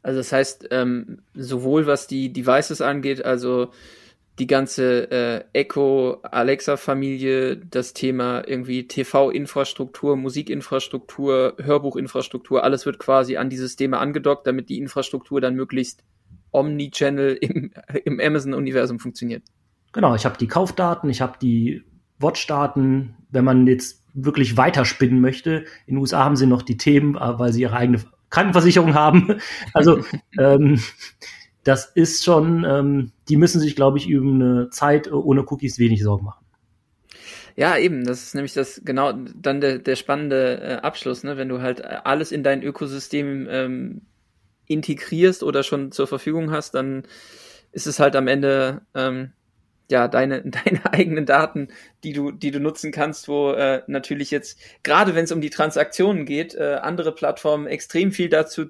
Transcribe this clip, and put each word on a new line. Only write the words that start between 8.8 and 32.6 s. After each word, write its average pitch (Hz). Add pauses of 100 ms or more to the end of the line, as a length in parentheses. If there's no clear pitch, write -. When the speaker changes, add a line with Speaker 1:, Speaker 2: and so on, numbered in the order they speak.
Speaker 1:
T-V-Infrastruktur, 139
Musikinfrastruktur, 135
Hörbuchinfrastruktur, 135
alles 135
wird 139
quasi 131
an 131
die 127
Systeme 127
angedockt, 143
damit 127
die -
Infrastruktur 135
dann 127
möglichst 131 (480)
Omnichannel 139
im, - (160)
<laughs> 139
im 131
Amazon-Universum 135
funktioniert. 120 (500)
Speaker 2:
Genau, 170
ich 110
hab 123
die 117
Kaufdaten, 175
ich 123
hab 127
die 120 (340)
Watchdaten. 139 (140)
Wenn 127
man 127
jetzt - (100)
wirklich 135
weiterspinnen 127
möchte, 151 (220)
in 135
den 139
U 139
S 127
A 139
haben 143
sie 131
noch 123
die 120
Themen, 143
äh, 120
weil 123
sie 117
ihre 117
eigene 120 (280)
Krankenversicherung 175
haben. 180 (160)
<laughs> -
Also, 151 (160)
Speaker 1:
<laughs> -
Speaker 2:
ähm, 139 (840)
das 135
ist 165
schon, 165